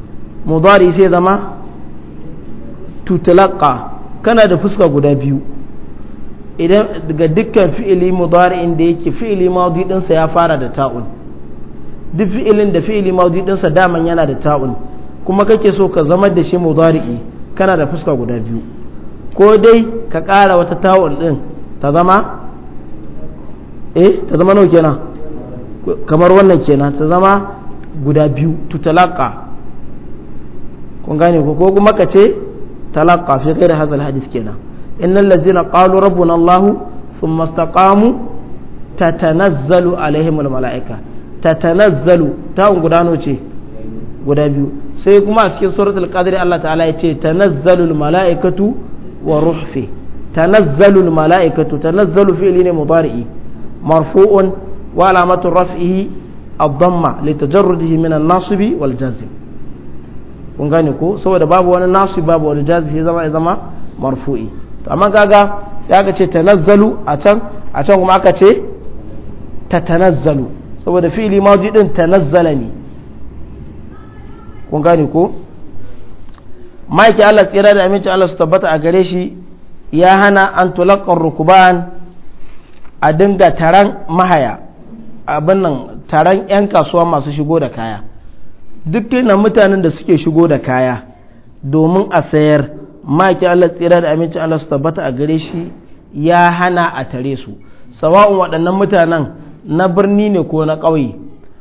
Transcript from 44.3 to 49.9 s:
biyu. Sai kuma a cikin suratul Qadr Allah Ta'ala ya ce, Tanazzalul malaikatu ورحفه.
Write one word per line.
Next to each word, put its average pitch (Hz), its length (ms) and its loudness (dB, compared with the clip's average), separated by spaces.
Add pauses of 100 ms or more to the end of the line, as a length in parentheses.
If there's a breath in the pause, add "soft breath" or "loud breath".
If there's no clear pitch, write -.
biyu. 143 220 -2 (240)
Sai 202 260 4
kuma 208 220 2
a 190 80 2
cikin 196 180 -2
suratul 196 400 -2
Qadr 180 300 0
Allah 175 200 0
Ta'ala 160 280 -2
ya 156 100 0
ce, 165 220 -2
Tanazzalul 170 760 2
malaikatu 180 800 0 (520)
ورحفه. 156 640 -2 (480)